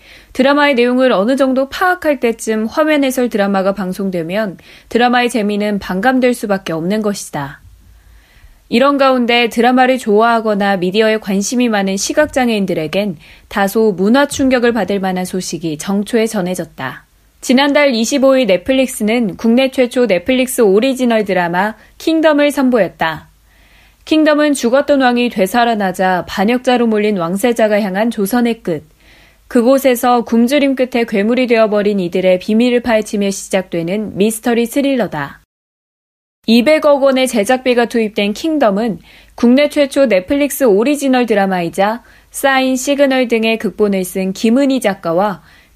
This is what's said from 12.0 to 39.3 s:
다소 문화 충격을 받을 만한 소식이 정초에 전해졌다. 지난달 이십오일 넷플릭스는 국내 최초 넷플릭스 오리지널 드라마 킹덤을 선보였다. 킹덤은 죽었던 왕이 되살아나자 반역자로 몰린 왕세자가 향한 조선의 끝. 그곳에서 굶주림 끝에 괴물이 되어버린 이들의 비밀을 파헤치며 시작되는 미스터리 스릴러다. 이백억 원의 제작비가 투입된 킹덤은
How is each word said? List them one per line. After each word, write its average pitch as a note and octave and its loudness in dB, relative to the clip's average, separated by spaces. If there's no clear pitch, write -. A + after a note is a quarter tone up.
다소 G#3 0
문화 G#3+ 2
충격을 B3+ 0
받을 G3+ -2
만한 F#3 -4
소식이 E3+ -8
정초에 G3+ -2
전해졌다. F3+ -6
지난달 C#4+ 2
이십오일 C4 2
넷플릭스는 A3 0
국내 B3 2
최초 B3 0
넷플릭스 B3 0
오리지널 A#3 2
드라마 F3+ -2
킹덤을 D#4 2
선보였다. G#3+ -2
킹덤은 D4+ 2
죽었던 C#4 0
왕이 A#3+ 2
되살아나자 F#3+ 0
반역자로 A#3+ 0
몰린 G#3 0
왕세자가 G#3 0
향한 G#3+ -2
조선의 A3+ -2
끝. D3+ -6
그곳에서 B3 2
굶주림 C4 2
끝에 B3 -2
괴물이 A3+ 0
되어버린 G#3 2
이들의 F#3 0
비밀을 A#3+ 0
파헤치며 A3 -2
시작되는 F#3 -6
미스터리 A3+ 0
스릴러다. A3+ -4
이백억 C#4+ 2
원의 C4 2
제작비가 B3 0
투입된 G#3+ -2
킹덤은 A#3 -2